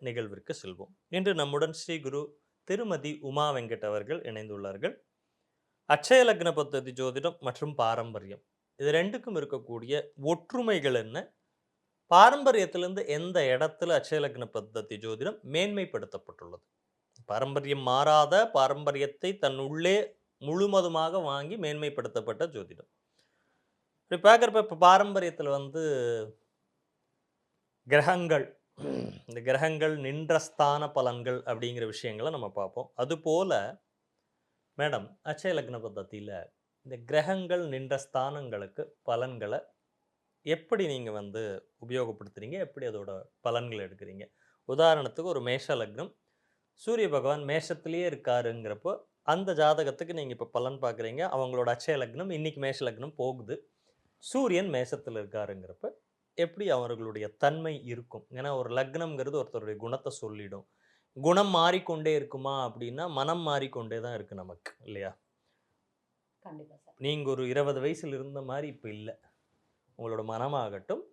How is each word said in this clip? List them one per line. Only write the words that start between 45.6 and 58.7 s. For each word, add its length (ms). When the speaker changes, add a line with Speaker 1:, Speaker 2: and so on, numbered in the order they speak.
Speaker 1:
லக்னம், 360
சூரிய 280
பகவான் 360
மேஷத்திலேயே 600
இருக்காருங்கிறப்போ 840
அந்த 260
ஜாதகத்துக்கு 600
நீங்க 200
இப்ப 180
பலன் 280
பார்க்குறீங்க. 500
அவங்களோட 400
அட்சய 280
லக்னம் 360
இன்னைக்கு 280
மேஷ 220
லக்னம் 320
போகுது, 420
சூரியன் 480
மேஷத்துல 500
இருக்காருங்கிறப்ப 640
எப்படி 320
அவர்களுடைய 560
தன்மை 380
இருக்கும்? 460
ஏன்னா 260
ஒரு 160